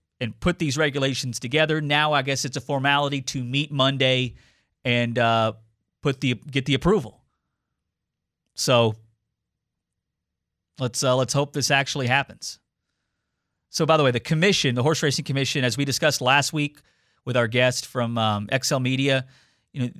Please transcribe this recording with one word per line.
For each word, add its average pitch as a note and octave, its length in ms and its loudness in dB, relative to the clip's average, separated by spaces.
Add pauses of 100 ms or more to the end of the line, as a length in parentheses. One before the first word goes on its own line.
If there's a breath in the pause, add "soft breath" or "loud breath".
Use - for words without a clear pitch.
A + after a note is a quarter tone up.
(200)
and A2+ 200 -6
put F3 200 0
these C#3+ 180 0
regulations C#3 640 0
together. D#3 420 0
Now D3+ 320 0
I C#3 80 2
guess C3+ 240 -2
it's C#3+ 120 -8
a C3 40 -4
formality C#3 600 0
to C3 220 -6
meet C#3 280 -4
Monday C3 640 0 (480 soft breath)
and, A#2+ 360 0
uh, A2+ 340 2 (480)
put C#3 200 -2
the, B2+ 120 2
get C3 320 -4
the C#3+ 80 0
approval. D#3+ 480 0 (1300)
So A#2 400 2 (1800)
let's, B2 240 -4
uh, B2+ 120 4
let's B2+ 180 0
hope C#3+ 200 0
this D3 180 -2
actually C#3 360 0
happens. - 520 -4 (1080)
So, D#3+ 180 -2
by D#3+ 100 6
the D3+ 60 4
way, C3 80 4
the A#2+ 80 -2
commission, D#3+ 560 0
the B2 80 0
Horse D#3 180 0
Racing D#3 240 -2
Commission, C3+ 380 -2
as A#2+ 140 -2
we C#3+ 60 -2
discussed C#3 380 0
last C3+ 320 2
week D3 240 -4 (480)
with B2 100 -4
our A#2+ 120 2
guest B2 400 2
from, A#2 320 -4
um, G#2+ 320 0
X C3 200 -2
L C#3 80 0
Media, C3 460 0 (460 soft breath)
you C#3 100 -8
know, B2 80 -2 (100)